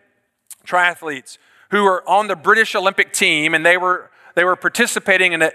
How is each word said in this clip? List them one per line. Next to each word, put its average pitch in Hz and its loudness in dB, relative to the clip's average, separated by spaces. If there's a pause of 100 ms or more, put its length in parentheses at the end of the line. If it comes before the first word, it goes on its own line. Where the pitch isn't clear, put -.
(640)
triathletes, 170 -4 (340)
who 202 0
are 185 0
on 202 0
the 190 -4
British 202 0
Olympic 196 -2
team, 160 0
and 160 0
they 175 4
were, 180 -4 (240)
they 175 0
were 180 0
participating 185 0
in 165 -2
a, 160 0